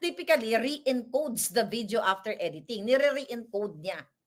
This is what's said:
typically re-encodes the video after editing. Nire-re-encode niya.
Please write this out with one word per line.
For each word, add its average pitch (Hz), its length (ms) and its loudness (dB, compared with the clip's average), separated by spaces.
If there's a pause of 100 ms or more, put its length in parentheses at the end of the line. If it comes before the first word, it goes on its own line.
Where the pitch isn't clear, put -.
typically 302 560 2
re-encodes 262 960 0
the 226 100 4
video 214 400 -2
after 190 320 0
editing. 175 480 -6
Nire-re-encode 240 960 0
niya. 165 220 -8 (260)